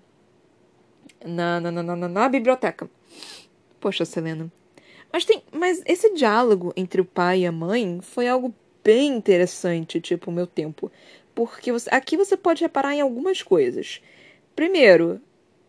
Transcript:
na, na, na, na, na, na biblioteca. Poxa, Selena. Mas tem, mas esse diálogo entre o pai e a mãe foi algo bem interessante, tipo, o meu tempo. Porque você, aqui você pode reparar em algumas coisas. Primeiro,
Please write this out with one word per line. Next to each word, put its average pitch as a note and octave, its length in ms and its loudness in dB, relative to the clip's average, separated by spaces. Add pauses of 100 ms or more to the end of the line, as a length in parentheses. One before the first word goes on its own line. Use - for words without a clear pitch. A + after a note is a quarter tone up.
(1200)
na, E3+ 360 -4
na, E3+ 100 -6
na, E3+ 120 -6
na, F3 140 -8
na, F3 120 -6
na G3+ 200 0
biblioteca. B3+ 600 -2 (920)
Poxa, G3 240 -4
Selena. D#3+ 460 -8 (640)
Mas E4+ 120 -4
tem, - 180 0 (100)
mas F4+ 340 -2
esse G4+ 280 2
diálogo A3 640 2
entre F#3 240 -4
o F#3 40 -4
pai F#3 360 0
e F3+ 60 2
a E3+ 60 -2
mãe F3 500 -4
foi B3 260 -4
algo B3+ 260 -2 (300)
bem C4 320 4
interessante, F3 840 0
tipo, F3 300 -6
o F3 40 -6
meu F3 120 -4
tempo. D#3+ 440 -8 (440)
Porque - 380 -4
você, A#3 200 -6
aqui C4 240 0
você F#4+ 200 2
pode E4+ 260 0
reparar C#4+ 320 -2
em D4 60 -2
algumas C#4 420 -2
coisas. B2 600 0 (520)
Primeiro, G#3 680 4 (480)